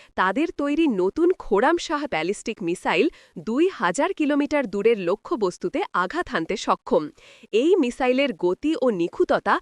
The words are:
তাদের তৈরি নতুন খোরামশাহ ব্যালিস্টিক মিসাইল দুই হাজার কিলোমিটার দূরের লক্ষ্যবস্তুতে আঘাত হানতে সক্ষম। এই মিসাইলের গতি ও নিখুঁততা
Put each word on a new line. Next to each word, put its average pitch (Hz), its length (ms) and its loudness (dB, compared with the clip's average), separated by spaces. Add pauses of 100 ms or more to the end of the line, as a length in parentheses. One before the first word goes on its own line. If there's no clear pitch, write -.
(160)
তাদের 202 320 0 (100)
তৈরি 294 300 0
নতুন 226 440 2
খোরামশাহ 294 800 0
ব্যালিস্টিক 185 540 -4
মিসাইল 185 460 0 (300)
দুই 254 340 0
হাজার 269 400 0
কিলোমিটার 285 540 0
দূরের 202 320 0
লক্ষ্যবস্তুতে 190 840 -2 (100)
আঘাত 185 360 -2
হানতে 185 280 -4
সক্ষম। 180 520 0 (420)
এই 294 240 4
মিসাইলের 254 580 2
গতি 185 480 0
ও 254 80 4
নিখুঁততা 208 720 0